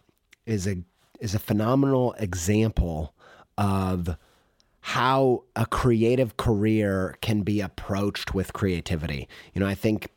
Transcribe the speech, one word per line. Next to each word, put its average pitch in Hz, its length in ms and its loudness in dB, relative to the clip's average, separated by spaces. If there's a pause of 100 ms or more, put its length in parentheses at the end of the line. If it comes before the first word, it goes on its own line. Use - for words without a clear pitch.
(460)
is 104 220 -2
a, 98 80 -2 (420)
is 101 160 -6
a 104 60 0
phenomenal 127 800 2
example 90 920 0 (460)
of 92 580 -2 (680)
how 131 600 2 (100)
a 113 100 0
creative 117 720 2
career 104 840 2
can 107 220 0
be 104 180 0
approached 101 760 -4
with 95 180 -2
creativity. 80 760 -2 (260)
You - 60 -2
know, 98 80 2
I 98 80 -2
think 107 400 -2